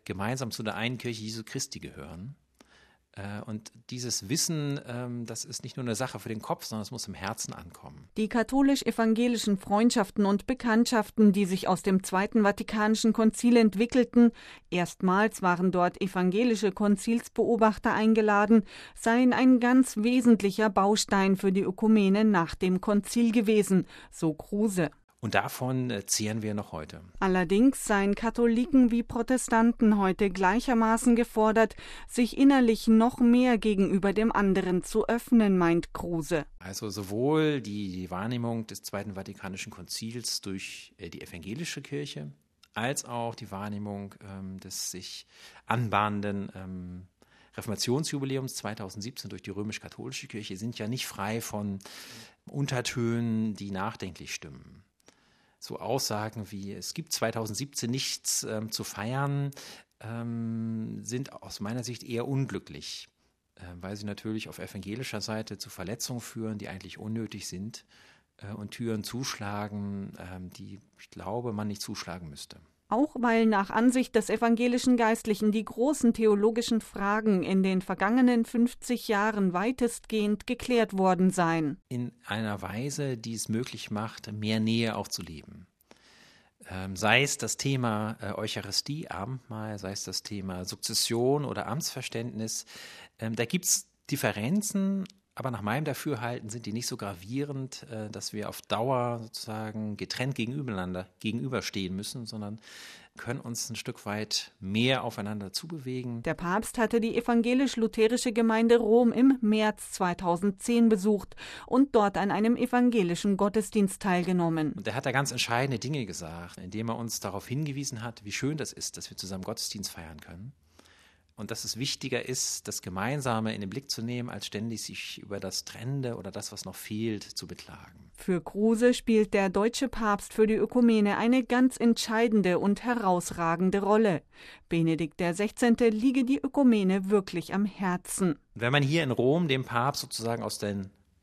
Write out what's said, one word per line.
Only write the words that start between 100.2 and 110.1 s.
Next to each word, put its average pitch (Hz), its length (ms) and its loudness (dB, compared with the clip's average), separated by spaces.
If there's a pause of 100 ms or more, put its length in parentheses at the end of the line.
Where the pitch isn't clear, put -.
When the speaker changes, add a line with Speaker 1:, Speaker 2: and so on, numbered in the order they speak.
Speaker 1:
gegenübereinander, 107 720 -6 (120)
gegenüberstehen 107 760 -4
müssen, 110 300 -10
sondern 107 340 -10 (580)
können 131 220 -8
uns - 300 -8
ein 113 60 -10
Stück - 300 -10
weit 107 540 -4
mehr 117 440 2
aufeinander 104 480 -8
zubewegen. 127 720 -8
Speaker 2:
Der 160 100 -2
Papst 180 440 -4
hatte 226 240 2
die 226 160 -2
evangelisch-lutherische 233 1120 2
Gemeinde 226 460 6
Rom 233 340 6
im 262 300 6
März 214 500 2
zweitausendzehn 190 1000 2